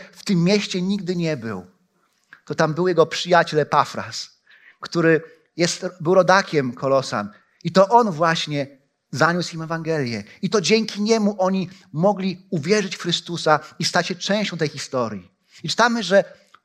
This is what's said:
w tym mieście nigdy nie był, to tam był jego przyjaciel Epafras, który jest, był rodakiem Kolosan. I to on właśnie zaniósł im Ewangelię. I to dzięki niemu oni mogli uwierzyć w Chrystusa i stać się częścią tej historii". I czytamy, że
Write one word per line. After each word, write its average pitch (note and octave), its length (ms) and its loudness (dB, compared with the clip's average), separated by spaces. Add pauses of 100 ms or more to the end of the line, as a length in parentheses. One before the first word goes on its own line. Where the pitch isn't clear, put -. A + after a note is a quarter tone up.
(120)
w - 120 -20
tym F3 200 2
mieście G3+ 380 0
nigdy F#3 340 -4
nie D#3+ 200 -4
był, G#2+ 300 -10 (800)
to D3+ 100 -8
tam D#3 200 0
był F3+ 140 0
jego E3 180 4
przyjaciel E3 540 2
Epafras, C3 720 -2 (500)
który E3 420 2 (340)
jest, F3 300 -2 (140)
był E3+ 140 2
rodakiem F3 580 4
Kolosan. C3 580 -2 (340)
I E3+ 80 -4
to F#3+ 160 6
on A#3 220 6
właśnie D3+ 680 -2 (320)
zaniósł E3+ 440 0
im D#3+ 80 -10
Ewangelię. D#3 600 -4 (180)
I F#3 80 -2
to G#3+ 100 2
dzięki G#3 420 0
niemu G#3 360 2
oni F#3 320 0 (220)
mogli F#3+ 580 0
uwierzyć F#3+ 460 0
w - 60 -14
Chrystusa E3 580 0 (180)
i E3+ 60 -4
stać F3 220 0
się F#3 80 -6
częścią G3+ 420 -4
tej D#3+ 120 -2
historii". A2+ 640 -6 (320)
I E3 60 -8
czytamy, A#3 340 0
że F#3 220 4 (400)